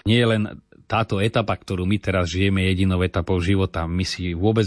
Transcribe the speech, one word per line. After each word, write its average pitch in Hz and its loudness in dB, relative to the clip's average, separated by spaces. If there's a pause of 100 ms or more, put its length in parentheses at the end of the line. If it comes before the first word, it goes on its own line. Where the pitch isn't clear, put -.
nie 117 4
je 120 4
len 110 2 (440)
táto 110 -2
etapa, 110 0
ktorú 90 -4
my 98 0
teraz 90 -2
žijeme, 95 2
jedinou 92 2
etapou 92 0
života. 95 0
My 90 -2
si 90 -6
vôbec 104 2